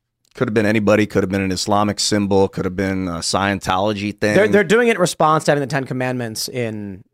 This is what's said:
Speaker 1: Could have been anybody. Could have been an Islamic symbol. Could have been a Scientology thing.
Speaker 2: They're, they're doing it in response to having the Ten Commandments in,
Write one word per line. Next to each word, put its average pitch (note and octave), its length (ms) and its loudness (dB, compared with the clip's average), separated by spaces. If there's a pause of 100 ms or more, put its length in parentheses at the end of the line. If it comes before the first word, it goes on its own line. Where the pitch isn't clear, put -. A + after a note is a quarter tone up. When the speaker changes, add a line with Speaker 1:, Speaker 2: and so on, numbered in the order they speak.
(340)
Speaker 1:
Could A#2 140 -2
have G#2+ 60 -2
been G#2+ 120 2
anybody. G#2+ 400 2
Could G2 160 0
have F#2 80 -2
been G2 100 0
an F#2+ 100 -2
Islamic G2+ 480 0
symbol. G2 480 2
Could F2+ 200 -4
have F#2 100 -8
been F#2+ 320 -2
a E2 120 -6
Scientology G2 1000 -2
thing. G#2 160 2
Speaker 2:
They're, G#3 120 4
they're G3+ 160 4
doing A3+ 240 2
it A3 80 2
in F3 40 -2
response D#3 440 2
to E3+ 60 0
having C#3+ 120 2
the C3 40 -4
Ten C3+ 180 -4
Commandments B2+ 640 -6
in, G#2+ 520 -6 (120)